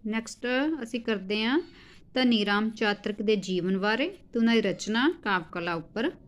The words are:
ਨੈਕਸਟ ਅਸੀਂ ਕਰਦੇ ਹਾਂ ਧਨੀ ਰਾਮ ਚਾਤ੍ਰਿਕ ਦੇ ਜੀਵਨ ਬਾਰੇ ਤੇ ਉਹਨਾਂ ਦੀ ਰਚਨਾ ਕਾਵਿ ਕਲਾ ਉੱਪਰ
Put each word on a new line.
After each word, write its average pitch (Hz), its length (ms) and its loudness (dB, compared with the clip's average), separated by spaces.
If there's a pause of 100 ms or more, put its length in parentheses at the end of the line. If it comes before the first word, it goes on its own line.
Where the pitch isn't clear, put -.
ਨੈਕਸਟ 226 400 -6 (360)
ਅਸੀਂ 233 180 -6
ਕਰਦੇ 214 420 -2
ਹਾਂ 254 160 2 (540)
ਧਨੀ 233 320 4
ਰਾਮ 208 240 2
ਚਾਤ੍ਰਿਕ 208 520 -2
ਦੇ 214 140 4
ਜੀਵਨ 190 420 0
ਬਾਰੇ 226 400 0 (160)
ਤੇ 233 60 0
ਉਹਨਾਂ 226 160 4
ਦੀ 226 60 4
ਰਚਨਾ 220 520 0 (100)
ਕਾਵਿ 185 280 0
ਕਲਾ 175 220 -4
ਉੱਪਰ 208 380 -4 (160)